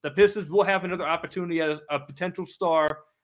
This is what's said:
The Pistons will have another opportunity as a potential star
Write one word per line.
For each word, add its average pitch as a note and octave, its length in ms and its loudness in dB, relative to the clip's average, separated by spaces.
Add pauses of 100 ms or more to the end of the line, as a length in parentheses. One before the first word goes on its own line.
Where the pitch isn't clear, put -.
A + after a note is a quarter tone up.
The D3 80 -6
Pistons G3 400 2
will G3 140 4
have F#3+ 180 2
another F3 240 -6
opportunity E3 540 -4
as D3+ 180 0 (120)
a D3 100 -2
potential F3+ 460 -8
star D#3+ 520 0 (260)